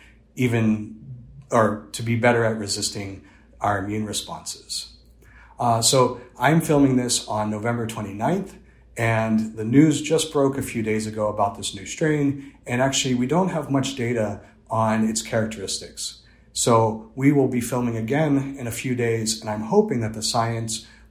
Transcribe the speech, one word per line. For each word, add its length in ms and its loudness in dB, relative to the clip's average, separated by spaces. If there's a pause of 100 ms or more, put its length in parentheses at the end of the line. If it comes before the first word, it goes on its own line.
(360)
even, 600 0 (560)
or 400 2
to 100 -8
be 140 0
better 280 4
at 140 0
resisting 640 -6 (380)
our 180 2
immune 260 -4
responses." 840 -10 (720)
Uh, 220 2
so 400 4 (180)
I'm 220 4
filming 360 4
this 300 -2
on 220 -4
November 360 -2
twenty-ninth, 720 -4 (400)
and 580 0
the 80 -6
news 380 6
just 320 0
broke 240 2
a 60 -4
few 180 -4
days 240 -2
ago 220 -2
about 280 -2
this 200 -8
new 100 -14
strain. 680 -2 (120)
And 160 -2
actually, 320 0
we 140 0
don't 220 2
have 200 -4
much 260 0
data 460 -2 (300)
on 360 2
its 140 -2
characteristics. 1000 -6 (320)
So 600 2
we 160 4
will 160 4
be 140 -2
filming 360 -2
again 600 0
in 80 -10
a 60 -6
few 240 -4
days, 460 -2
and 80 -8
I'm 140 -4
hoping 380 2
that 120 -4
the 100 -8
science 640 -2 (240)